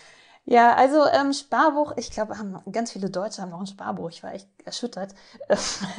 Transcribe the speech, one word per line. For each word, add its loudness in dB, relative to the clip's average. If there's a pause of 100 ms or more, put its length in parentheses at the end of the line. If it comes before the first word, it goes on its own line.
(500)
Ja, 8
also, 6
ähm, 2
Sparbuch, 0
ich -8
glaube, -6
haben, -10 (140)
ganz -4
viele -6
Deutsche -6
haben -10
noch -12
ein -8
Sparbuch. -10
Ich -20
war -12
echt -14 (160)
erschüttert, -10 (180)
<laughs> -10
als 0 (180)